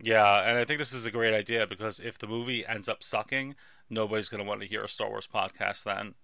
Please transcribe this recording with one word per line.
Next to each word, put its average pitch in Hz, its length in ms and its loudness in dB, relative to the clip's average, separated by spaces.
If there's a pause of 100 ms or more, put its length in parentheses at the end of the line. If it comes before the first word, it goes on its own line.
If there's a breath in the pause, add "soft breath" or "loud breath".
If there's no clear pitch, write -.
Yeah, 104 400 8
and 117 160 4
I 120 80 2
think 147 140 0
this 143 120 -4
is 120 140 -6
a 113 60 -6
great 113 240 2
idea 107 320 2
because 101 320 -6
if 113 180 -10
the - 80 -12
movie 117 400 -4
ends 110 240 -4
up - 140 -6
sucking, 135 520 -2 (360 soft breath)
nobody's 110 360 0
gonna 101 160 -6
wanna 104 220 -4
hear 107 180 -4
a 104 60 -6
Star 107 200 -4
Wars 107 180 -8
podcast 101 560 -2
then. 101 400 -4